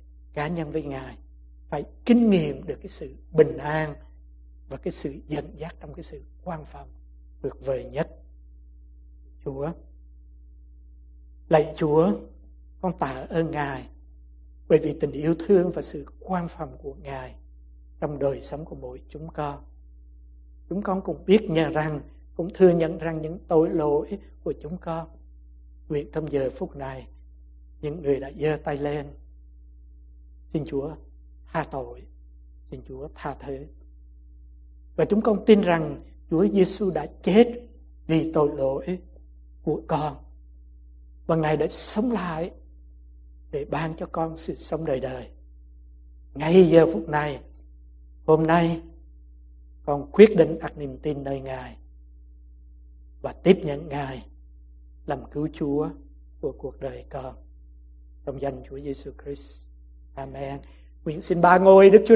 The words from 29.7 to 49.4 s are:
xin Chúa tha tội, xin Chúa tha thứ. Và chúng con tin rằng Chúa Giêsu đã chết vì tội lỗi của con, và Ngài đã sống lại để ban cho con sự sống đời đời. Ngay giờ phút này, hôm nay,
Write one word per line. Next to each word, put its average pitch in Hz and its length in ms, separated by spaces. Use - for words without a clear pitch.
xin 156 120
Chúa 143 260
tha 160 180
tội, 120 300
xin 131 160
Chúa 135 280
tha 139 240
thứ. 139 180
Và 160 100
chúng 208 160
con 208 240
tin 208 160
rằng 160 400
Chúa 175 240
Giêsu 190 380
đã 151 140
chết 220 240
vì 160 260
tội 147 220
lỗi 139 420
của - 240
con, 147 280
và 165 80
Ngài 156 220
đã 151 120
sống - 420
lại 175 400
để 143 140
ban 160 320
cho 180 140
con 165 260
sự 165 180
sống 160 300
đời 135 140
đời. 127 280
Ngay 165 360
giờ 160 240
phút - 160
này, 147 300
hôm 156 220
nay, 165 340